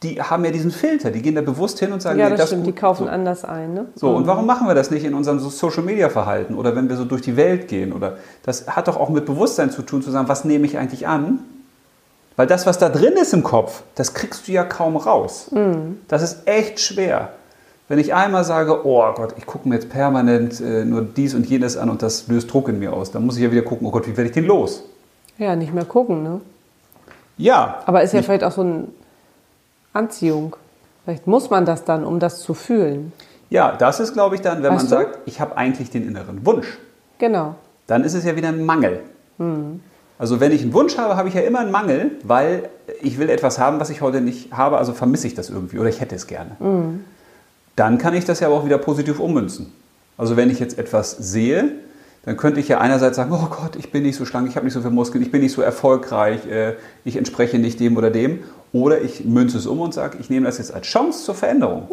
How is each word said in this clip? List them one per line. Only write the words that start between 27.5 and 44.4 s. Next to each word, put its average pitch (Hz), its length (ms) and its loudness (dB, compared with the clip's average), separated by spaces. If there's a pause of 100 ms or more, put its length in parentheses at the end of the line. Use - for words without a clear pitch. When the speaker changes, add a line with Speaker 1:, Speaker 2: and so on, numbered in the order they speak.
Speaker 2:
Aber 180 160 6
ist 185 100 2
ja 208 60 4
Speaker 1:
Nicht - 80 0
Speaker 2:
vielleicht 196 180 2
auch 180 80 0
so 196 80 -4
eine 170 240 -2 (1080)
Anziehung. 160 640 -2 (480)
Vielleicht 170 220 -8
muss 220 240 2
man 185 160 4
das 165 180 0
dann, 160 200 0
um 170 160 -2
das 170 200 -2
zu - 140 -6
fühlen. 160 580 0 (380)
Speaker 1:
Ja, 170 260 4
das 127 240 2
ist, 220 140 -4
glaube 196 220 2
ich, 185 40 -4
dann, 170 220 -2
wenn 139 120 4
Speaker 2:
Weißt - 160 2
Speaker 1:
man 247 100 4
Speaker 2:
du? 427 40 2
Speaker 1:
sagt, - 220 -8
„Ich - 140 -10
habe - 160 -6
eigentlich 127 340 -2
den 117 160 -4
inneren 98 400 -10
Wunsch.“ - 320 0 (400)
Speaker 2:
Genau. 185 360 0 (320)
Speaker 1:
Dann 120 180 2
ist 160 100 -2
es 170 100 -2
ja 170 120 0
wieder 160 120 -2
ein 160 160 -2
Mangel. 123 360 2 (380)
Speaker 2:
Mhm. 160 420 -6 (380)
Speaker 1:
Also 120 220 0
wenn 147 120 4
ich 147 100 2
einen 120 100 -2
Wunsch 269 240 2
habe, 214 200 0
habe 185 120 0
ich 180 60 -4
ja 180 80 0
immer 247 160 2
einen 220 140 -2
Mangel, 196 400 0 (100)
weil 147 460 0 (340)
ich 123 160 -2
will 156 100 0
etwas 127 300 2
haben, 143 220 2
was 151 100 -4
ich 143 100 -10
heute 135 200 0
nicht 120 320 -4